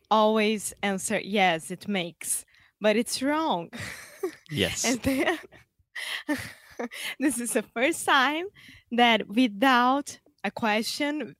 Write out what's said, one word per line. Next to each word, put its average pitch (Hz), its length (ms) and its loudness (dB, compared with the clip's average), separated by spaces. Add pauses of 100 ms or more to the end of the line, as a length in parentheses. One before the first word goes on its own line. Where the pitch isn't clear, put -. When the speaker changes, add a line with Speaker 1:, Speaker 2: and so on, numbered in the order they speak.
(100)
Speaker 1:
always 214 720 2
answer, 196 420 -2
"Yes, 185 460 2
it 180 180 -10
makes," 175 560 -6 (340)
but 208 180 4
it's - 260 -2
wrong. 285 500 0
<laughs> 233 80 -12 (680)
Speaker 2:
Yes. - 340 0
Speaker 1:
And 233 180 -2
then 285 360 0 (920)
<laughs> 294 100 -2 (840)
this 262 200 0
is 240 120 -6
the 220 100 0
first 269 440 -2
time 302 400 2 (460)
that 233 360 4
without 247 920 2 (260)
a 202 60 -4
question, 233 880 -2